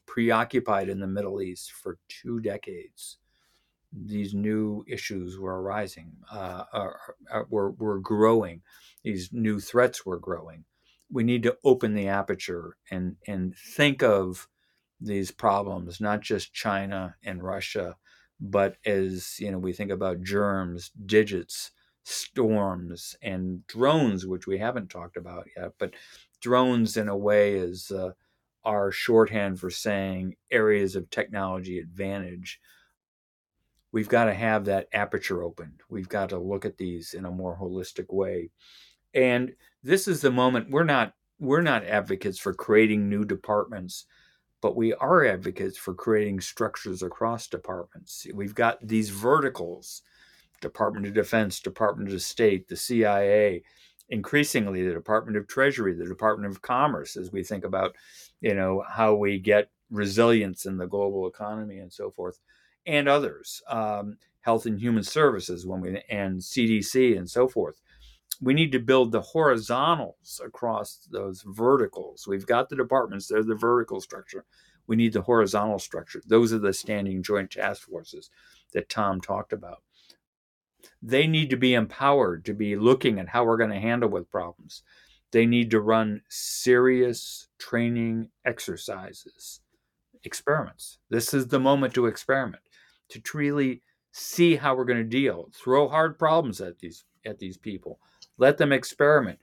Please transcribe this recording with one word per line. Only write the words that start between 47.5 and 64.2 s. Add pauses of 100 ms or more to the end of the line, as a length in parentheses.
We've
got
these
verticals, (580)
Department
of
Defense,
Department
of
State,
the
C
I
A, (460)
increasingly
the
Department
of
Treasury,
the
Department
of
Commerce,
as
we
think
about, (460)
you
know,
how
we
get (200)
resilience
in
the
global
economy
and
so
forth, (460)
and
others,
um, (240)